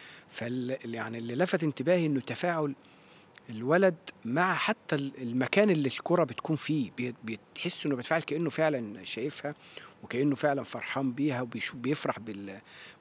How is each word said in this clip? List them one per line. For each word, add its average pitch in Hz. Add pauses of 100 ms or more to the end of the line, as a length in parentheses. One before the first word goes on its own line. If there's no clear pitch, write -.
(280)
فال-، 123
يعني 113
اللي 117
لفت 170
انتباهي 160
إنه 139
تفاعل 151 (760)
الولد 160 (300)
مع 165
حتى -
ال-، 139 (100)
المكان 127
اللي 147
الكرة -
بتكون 139
فيه، 147
بي-، 123 (100)
بتحس -
إنه 139
بيتفاعل 160
كأنه 156
فعلًا 120
شايفها 143 (480)
وكأنه 139
فعلًا 139
فرحان 131
بيها 131
وبيشو-، 117
بيفرح 131
بال-، 101 (400)